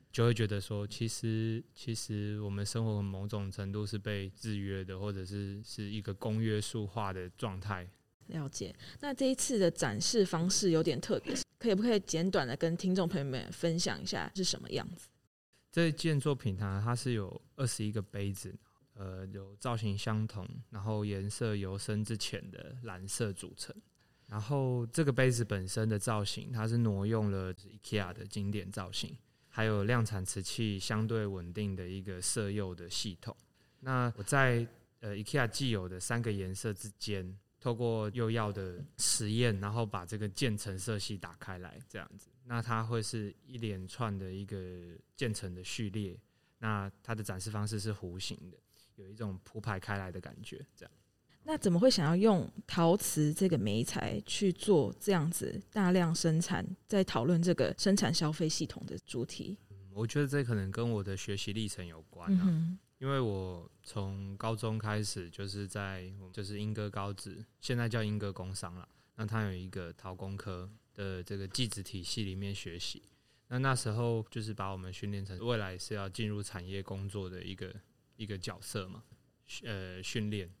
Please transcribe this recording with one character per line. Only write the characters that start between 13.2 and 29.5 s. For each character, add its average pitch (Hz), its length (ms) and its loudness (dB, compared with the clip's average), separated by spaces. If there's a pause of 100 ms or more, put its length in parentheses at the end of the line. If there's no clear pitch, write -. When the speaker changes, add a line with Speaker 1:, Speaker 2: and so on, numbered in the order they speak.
Speaker 2:
们 131 260 -2
分 165 280 2
享 110 240 0
一 - 20 -4
下 90 300 -2
是 190 100 0
什 - 160 0
么 - 100 -10
样 - 240 -2
子？ - 140 -16 (640)
Speaker 1:
这 165 180 6
件 156 300 2
作 147 140 4
品 104 220 0
呢， 98 280 0
它 120 100 2
是 123 180 0
有 104 280 -2 (160)
二 135 100 0
十 - 160 -2
一 107 80 0
个 104 120 0
杯 101 280 -4
子， 95 240 -6 (400)
呃， 95 340 -8
有 98 280 -12
造 123 180 -2
型 104 220 0
相 107 300 0
同， 101 200 -6 (220)
然 104 140 -8
后 107 220 0
颜 101 260 -2
色 107 260 0
由 98 220 -2
深 104 260 0
至 113 120 -2
浅 - 340 -4
的 - 320 -12
蓝 95 260 -8
色 104 240 0
组 90 240 -10
成。 - 180 -10 (520)
然 107 120 -6
后 123 500 2
这 165 140 2
个 143 80 4
杯 127 200 8
子 120 120 4
本 98 240 0
身 110 220 2
的 107 100 4
造 107 240 0
型， - 300 -4
它 113 160 0
是 117 80 4
挪 104 300 4
用 107 240 2
了 92 240 -2
ikea 98 580 -4
的 104 140 -12
经 101 240 -2
典 98 200 -4
造 98 220 -6
型， - 240 -4 (320)
还 - 160 0